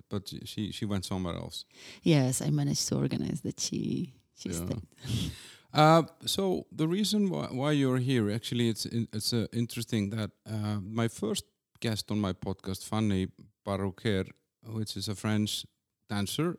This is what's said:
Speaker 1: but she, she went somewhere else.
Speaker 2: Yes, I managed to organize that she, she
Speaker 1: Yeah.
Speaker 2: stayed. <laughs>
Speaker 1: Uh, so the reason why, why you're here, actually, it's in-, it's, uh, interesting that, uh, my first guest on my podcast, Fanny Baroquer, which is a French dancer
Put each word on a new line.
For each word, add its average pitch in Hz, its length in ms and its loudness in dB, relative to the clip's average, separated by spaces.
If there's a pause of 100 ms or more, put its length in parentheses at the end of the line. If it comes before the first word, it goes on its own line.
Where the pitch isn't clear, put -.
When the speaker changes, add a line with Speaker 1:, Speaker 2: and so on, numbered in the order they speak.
Speaker 1:
but - 240 -6 (120)
she, 104 260 -4
she 110 140 -6
went 98 200 -2
somewhere 90 300 -4
else. - 300 -10 (380)
Speaker 2:
Yes, 135 380 4
I 151 80 -2
managed 147 400 0
to 143 60 0
organize - 460 -2
that - 180 -6
she, - 540 -4 (220)
she - 140 -10
Speaker 1:
Yeah. 85 160 -4
Speaker 2:
stayed. - 160 -4 (500)
<laughs> - 0 - (420)
Speaker 1:
Uh, 156 280 8 (240)
so - 460 0
the 156 160 0
reason 196 420 2
why, 147 220 -2
why 135 220 0
you're 131 260 4
here, 123 320 4
actually, 117 380 2
it's 107 160 -2
in-, 117 280 -2
it's, 107 200 -2
uh, 113 180 2
interesting 113 600 0
that, 107 200 -2 (180)
uh, 104 320 -2
my 110 280 0
first 202 340 -4 (380)
guest 110 280 -2
on 104 120 2
my 95 120 2
podcast, - 520 -6
Fanny 104 420 2 (380)
Baroquer, 98 600 0 (400)
which 110 320 -6
is 98 120 -6
a 107 40 -2
French 107 520 0 (440)
dancer 110 500 -2